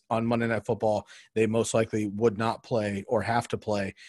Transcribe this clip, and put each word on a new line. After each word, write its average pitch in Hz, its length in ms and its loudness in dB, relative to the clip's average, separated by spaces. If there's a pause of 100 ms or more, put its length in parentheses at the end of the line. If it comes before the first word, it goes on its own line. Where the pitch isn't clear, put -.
(100)
on 113 160 0
Monday 117 220 0
Night 113 180 -2
Football, 107 420 0 (280)
they 110 120 4
most 110 260 0
likely 110 340 0
would 104 300 2
not 113 260 -2
play 104 440 -2
or 110 140 0
have 117 280 -2
to 110 80 -4
play 101 380 -4 (140)